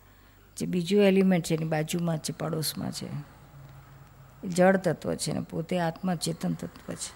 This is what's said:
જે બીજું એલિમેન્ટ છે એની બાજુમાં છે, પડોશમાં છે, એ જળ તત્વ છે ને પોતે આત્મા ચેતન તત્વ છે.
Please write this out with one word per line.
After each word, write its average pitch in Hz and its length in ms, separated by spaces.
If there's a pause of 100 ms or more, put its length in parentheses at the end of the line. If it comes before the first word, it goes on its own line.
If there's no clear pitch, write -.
(560)
જે - 100
બીજું 180 360
એલિમેન્ટ 190 420
છે 165 100
એની 160 100
બાજુમાં 160 540
છે, 156 140
પડોશમાં 160 600
છે, - 140 (1400)
એ - 20
જળ 180 280
તત્વ 165 380
છે - 180
ને - 80
પોતે 175 400
આત્મા 170 340
ચેતન 165 400
તત્વ - 380
છે. - 240